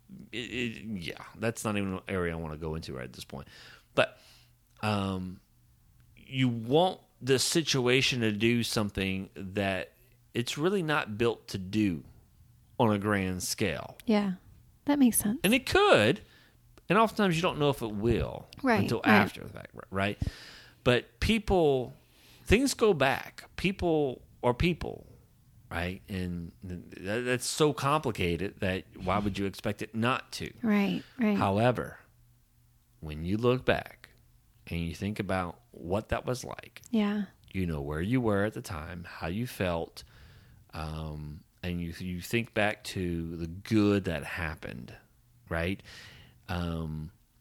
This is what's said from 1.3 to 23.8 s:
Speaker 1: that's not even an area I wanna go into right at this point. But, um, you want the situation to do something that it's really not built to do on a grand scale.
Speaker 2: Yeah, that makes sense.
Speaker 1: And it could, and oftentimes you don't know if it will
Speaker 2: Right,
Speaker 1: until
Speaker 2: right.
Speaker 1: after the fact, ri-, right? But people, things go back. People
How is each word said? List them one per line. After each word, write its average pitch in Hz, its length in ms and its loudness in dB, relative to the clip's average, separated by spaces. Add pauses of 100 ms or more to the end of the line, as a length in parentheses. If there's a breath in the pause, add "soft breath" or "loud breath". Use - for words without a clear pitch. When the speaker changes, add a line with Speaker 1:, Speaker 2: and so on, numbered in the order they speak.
Speaker 1:
that's 110 260 -2
not 104 140 0
even 98 160 0
an 92 60 -4 (100)
area 90 240 0
I - 40 -4
wanna 78 200 -6
go 78 160 -4
into 82 200 -6
right 64 120 -8
at 64 80 -14
this - 120 -14
point. 69 220 -12 (460 loud breath)
But, - 240 2 (640 soft breath)
um, 98 580 -2 (800)
you 131 320 -2
want 127 500 2 (220)
the 127 180 4
situation 131 840 2
to 110 100 4
do 117 300 4
something 98 760 -2
that 95 560 -2 (420)
it's 120 240 -2
really 185 260 0
not 147 340 -2
built 117 300 0
to - 100 -6
do 95 460 2 (760)
on 117 120 4
a 104 80 2
grand 95 420 0
scale. - 640 -4
Speaker 2:
Yeah, 208 280 2 (500)
that 285 160 2
makes 247 180 6
sense. 214 260 0
Speaker 1:
And 190 100 4
it 262 120 2
could, 196 540 6 (720 soft breath)
and 185 100 6
oftentimes 208 360 4
you 165 60 0
don't 170 160 0
know 147 120 4
if 127 120 0
it 113 100 -4
will 101 560 0 (140)
Speaker 2:
Right, 226 200 4
Speaker 1:
until 113 240 0
Speaker 2:
right. 107 80 6
Speaker 1:
after - 300 4
the - 60 -14
fact, - 240 -14
ri-, 55 160 -14
right? 98 300 0 (640 loud breath)
But - 360 0
people, 156 760 2 (500 soft breath)
things 254 280 6
go 214 200 6
back. 135 520 0 (100)
People 160 640 0 (220)